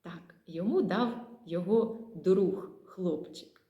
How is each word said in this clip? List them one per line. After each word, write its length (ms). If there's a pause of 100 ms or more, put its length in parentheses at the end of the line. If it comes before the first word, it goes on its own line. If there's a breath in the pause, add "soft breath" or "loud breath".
Так, 340 (120)
йому 340
дав 640
його 680
друг, 560 (140)
хлопчик. 840